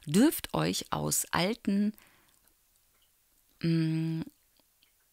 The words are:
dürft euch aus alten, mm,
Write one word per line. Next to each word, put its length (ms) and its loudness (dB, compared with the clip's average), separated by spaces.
dürft 480 2
euch 380 -2
aus 380 -2
alten, 640 0
mm, 600 0